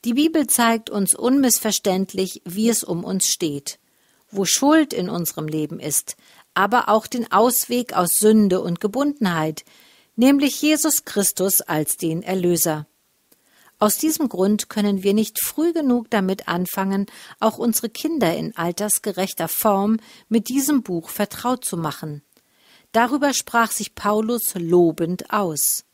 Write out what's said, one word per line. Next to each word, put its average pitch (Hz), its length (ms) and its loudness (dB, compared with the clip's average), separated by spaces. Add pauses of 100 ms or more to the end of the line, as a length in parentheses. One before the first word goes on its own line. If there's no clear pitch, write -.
Die 233 100 0
Bibel 311 320 2
zeigt 226 420 2
uns 196 260 0
unmissverständlich, 202 1300 0
wie 214 240 0
es 220 140 -2
um 170 200 -4
uns 185 220 -2
steht, - 540 -4 (500)
wo 196 160 -2
Schuld 294 480 4
in 180 160 -2
unserem 160 360 -6
Leben 156 320 -4
ist, - 380 -6 (380)
aber 202 340 2
auch 214 180 2
den 247 240 -6
Ausweg 240 640 2
aus 175 260 0
Sünde 214 440 4
und 175 180 -4
Gebundenheit, 202 840 -2 (520)
nämlich 277 460 4
Jesus 302 420 2
Christus - 560 0
als 156 380 -2
den 165 240 -2
Erlöser. 170 640 0 (920)
Aus 208 180 2
diesem 311 300 0
Grund 196 420 0
können 202 320 0
wir 196 100 2
nicht 214 320 0
früh 330 280 0
genug 247 360 0
damit 196 380 -2
anfangen, 190 600 -2 (340)
auch 220 180 2
unsere 233 300 -2
Kinder 247 460 -2
in 160 220 -6
altersgerechter 180 920 -4
Form 208 500 2 (300)
mit 220 200 0
diesem 269 360 0
Buch 170 240 -6
vertraut 247 560 -4
zu - 120 -6
machen. 151 460 -6 (680)
Darüber 247 420 2
sprach - 380 0
sich - 240 -8
Paulus 220 580 -2
lobend 170 800 2
aus. 180 600 -2